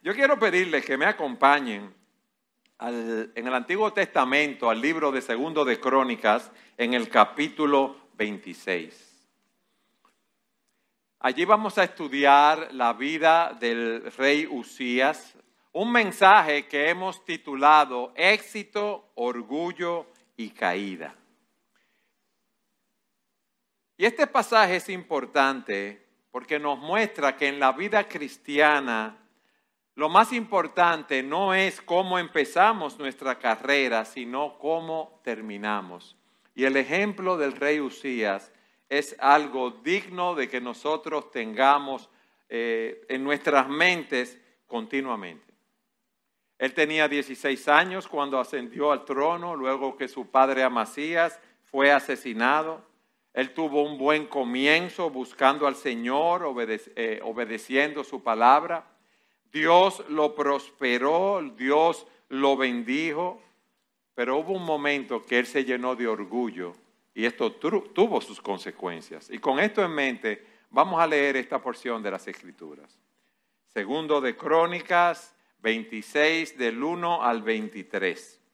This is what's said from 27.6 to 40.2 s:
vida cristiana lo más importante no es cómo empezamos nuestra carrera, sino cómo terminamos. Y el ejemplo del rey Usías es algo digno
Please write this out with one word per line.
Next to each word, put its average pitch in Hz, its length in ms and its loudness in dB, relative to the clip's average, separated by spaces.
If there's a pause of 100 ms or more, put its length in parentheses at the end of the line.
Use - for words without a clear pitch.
vida 202 360 -2
cristiana 143 1120 0 (760)
lo 151 140 0
más 214 240 6
importante 170 880 0
no 185 300 0
es 190 280 0
cómo 180 380 0
empezamos 165 800 2
nuestra 135 400 -6
carrera, 123 640 2
sino 131 560 -8
cómo 160 640 -6
terminamos. 104 920 -8 (360)
Y 127 120 0
el 135 100 2
ejemplo 185 600 -2
del 143 160 -2
rey 143 260 0
Usías 120 720 -4 (380)
es 147 300 -2
algo 131 520 2
digno 180 640 -4